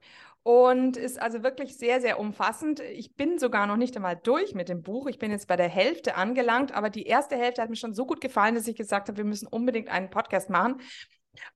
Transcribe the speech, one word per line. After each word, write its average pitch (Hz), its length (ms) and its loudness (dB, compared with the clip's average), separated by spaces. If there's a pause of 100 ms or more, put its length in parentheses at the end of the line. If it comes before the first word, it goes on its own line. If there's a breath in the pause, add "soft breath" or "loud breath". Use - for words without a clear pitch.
(440 loud breath)
und 254 520 8
ist 247 240 -6
also 226 220 -4
wirklich 262 360 -4
sehr, 247 220 2
sehr 233 200 0
umfassend. 214 580 -2
Ich - 380 -14
bin 330 240 0
sogar 220 260 2
noch 208 100 0
nicht 247 200 0
einmal 185 180 -2
durch 302 400 0
mit 175 140 -6
dem 175 140 -6
Buch. 247 260 -6
Ich 233 100 -8
bin 214 140 -4
jetzt 202 160 -8
bei 180 80 4
der 175 120 2
Hälfte 208 460 0
angelangt, 240 560 0
aber 208 200 -2
die 214 160 -10
erste 269 280 2
Hälfte 240 280 -2
hat 226 80 -4
mir 226 60 -8
schon 226 160 -8
so 240 140 -4
gut 311 140 -4
gefallen, 226 340 2
dass 226 140 -2
ich 226 80 -6
gesagt 202 320 -2
habe, 202 100 -8
wir 208 60 -4
müssen 208 240 -4
unbedingt 233 400 -2
einen 185 220 -2
Podcast 196 380 -2
machen. 220 320 2 (760 loud breath)